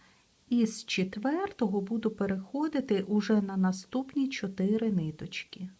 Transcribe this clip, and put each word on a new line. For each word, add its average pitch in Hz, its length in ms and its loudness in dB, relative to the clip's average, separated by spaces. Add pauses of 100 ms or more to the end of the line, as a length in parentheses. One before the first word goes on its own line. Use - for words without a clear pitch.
(480)
І 240 180 4
з - 200 -2
четвертого 208 960 0
буду 220 300 0
переходити 208 920 0
уже 208 380 4
на 196 160 -2
наступні 254 720 0
чотири 208 640 0
ниточки. 170 760 -4 (100)